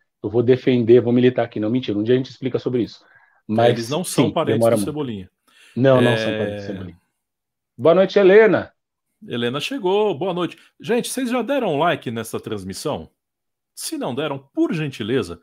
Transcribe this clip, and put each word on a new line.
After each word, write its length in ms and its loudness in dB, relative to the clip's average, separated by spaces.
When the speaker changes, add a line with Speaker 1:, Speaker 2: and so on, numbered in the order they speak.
Speaker 1:
Eu 60 -6
vou 140 0
defender, 580 4
vou 120 0
militar 320 2
aqui. 140 -10
Não, 120 -2
mentira, 280 -4
um 40 -2
dia 120 2
a 40 0
gente 120 -6
explica 280 -6
sobre 240 -4
isso. 220 -10
Speaker 2:
É, 40 -20
Speaker 1:
Mas, 160 4
Speaker 2:
eles 200 -4
não 140 -4
são 220 0
Speaker 1:
sim, 60 -2
Speaker 2:
parentes 260 -2
Speaker 1:
demora 180 2
Speaker 2:
do 20 0
Speaker 1:
muito. 100 -4
Speaker 2:
Cebolinha. 420 -8
Speaker 1:
Não, 260 4
não 120 4
Speaker 2:
É. 40 0
Speaker 1:
são 220 -2
parentes 240 -6
do 60 -12
Cebolinha. 320 -12
Boa 180 4
noite, 220 2
Helena. 560 6
Speaker 2:
Helena 320 -4
chegou, 580 -2
boa 160 -4
noite. 240 -6
Gente, 280 -4
vocês 200 -6
já 140 -2
deram 340 -2
like 340 0
nessa 280 -8
transmissão? 720 -8
Se 240 -12
não 160 -8
deram, 240 -6
por 340 -4
gentileza, 720 -4